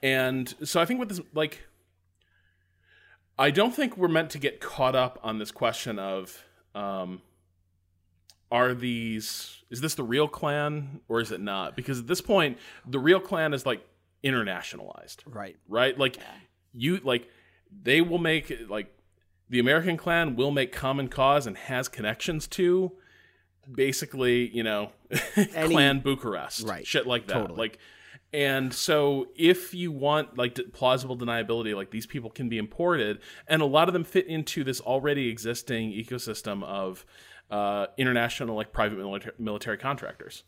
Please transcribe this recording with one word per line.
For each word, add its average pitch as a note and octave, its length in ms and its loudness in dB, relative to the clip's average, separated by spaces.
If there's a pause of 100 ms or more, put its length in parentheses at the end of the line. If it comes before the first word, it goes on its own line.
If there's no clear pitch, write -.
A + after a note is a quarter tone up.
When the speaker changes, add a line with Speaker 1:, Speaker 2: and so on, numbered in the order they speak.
Speaker 1:
And C3 500 2 (120)
so E3+ 160 0
I E3+ 60 6
think B3 160 -2
with A3+ 80 -4
this, F#3+ 100 -6 (140)
like, D3+ 260 -2 (1800)
I C#3+ 140 6
don't G#3 240 4
think C4+ 220 -2
we're F3+ 100 2
meant D#3+ 240 2
to D3 80 -10
get C#3+ 220 -2
caught C3 340 0
up B2+ 280 2
on A2 160 -4
this G#2 120 -8
question A2+ 480 -2
of, F#2+ 420 -6 (320)
um, F#2+ 480 -6 (1300)
are B2 240 4
these, A#2 960 -6
is A#2+ 120 -8
this D3+ 140 -2
the C#3 80 -6
real C3+ 260 2
Klan D3 800 -4
or A#2 100 0
is A2+ 120 -4
it F#2 100 -8
not? G2 340 -6
Because B2 240 -6
at A#2 80 -12
this F3 140 -2
point, D#3+ 360 4 (280)
the B2+ 140 -2
real E3 200 6
Klan E3 340 0
is, C3+ 120 -4
like, B2 200 -2 (380)
internationalized. F2 1000 -4
Speaker 2:
Right. G2+ 320 -14 (100)
Speaker 1:
Right? B2 300 2
Like, C3+ 200 2
Speaker 3:
Yeah. - 60 -16 (480)
Speaker 1:
you, C3+ 320 0
like, B2 240 0 (420)
they C#3 320 2
will E3+ 180 2
make, D#3+ 360 -2 (140)
like, G#2 260 -8 (540)
the B2 100 2
American D#3+ 380 4
Klan E3+ 380 0
will C3+ 160 2
make C3+ 200 0
common C3+ 380 -2
cause C#3 360 4
and G2+ 120 -8
has C3+ 300 -4
connections A#2 600 -4
to F3+ 460 2 (800)
basically, B2+ 760 2
you A2+ 140 -2
know, G#2 280 -2 (200)
<laughs> - 240 -4
Speaker 2:
Any E3 380 2
Speaker 1:
Klan C#3 260 6
Bucharest, A#2 680 -2
Speaker 2:
Right. F2+ 200 -6
Speaker 1:
shit C3 180 0
like B2 220 -2
that. G2 60 -4
Speaker 2:
Totally. F#2 260 -2
Speaker 1:
Like, A2+ 200 -4 (520)
and C3+ 420 0
so C#3+ 640 2
if F3+ 380 4
you F3 180 -4
want, C#3+ 460 0
like, B2 180 0
d-, C3 80 -4
plausible B2+ 540 0
deniability, A#2 580 -2
like, G2 160 -6
these A2 160 -6
people A#2 240 -10
can B2+ 180 -4
be A2+ 80 -2
imported, G#2+ 600 0 (280)
and D#3+ 140 4
a D3+ 40 4
lot D3+ 240 6
of E3+ 40 0
them E3+ 100 0
fit F3+ 220 2
into D#3 380 -4
this C3 180 -4
already C3+ 480 0
existing A2+ 600 -4
ecosystem A2 720 -8
of, F#2+ 420 -6 (460)
uh, G2+ 360 0 (100)
international, A#2 580 0
like, G#2+ 180 -6
private G#2+ 240 0
milita-, G2 400 -8
military G#2+ 400 -4
contractors. - 720 -8